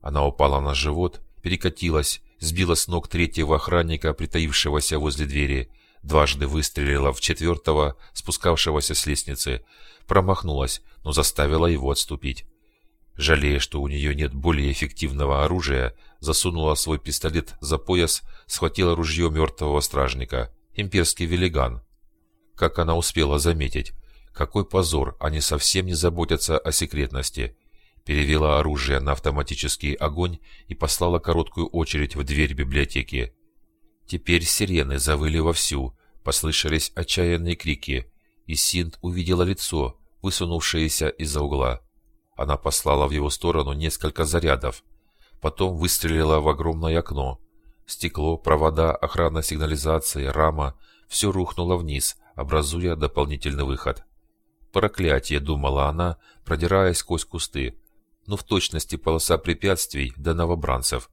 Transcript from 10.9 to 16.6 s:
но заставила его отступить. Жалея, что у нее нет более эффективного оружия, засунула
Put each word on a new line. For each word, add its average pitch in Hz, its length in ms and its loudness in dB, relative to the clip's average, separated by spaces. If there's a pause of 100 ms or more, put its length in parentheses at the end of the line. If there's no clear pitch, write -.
но 76 80 -2
заставила 76 540 4
его 71 240 2
отступить. - 560 -4 (680)
Жалея, 71 440 4
что - 200 -4
у 71 60 -2
нее 71 260 -2
нет 71 220 -2
более 71 380 2
эффективного 71 720 0
оружия, 69 500 0 (240)
засунула 80 560 0